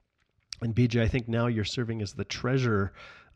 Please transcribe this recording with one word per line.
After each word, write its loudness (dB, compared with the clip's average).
and -2
B 4
J, 2
I 4
think -2
now 2
you're 0
serving -4
as -6
the -6
treasurer 0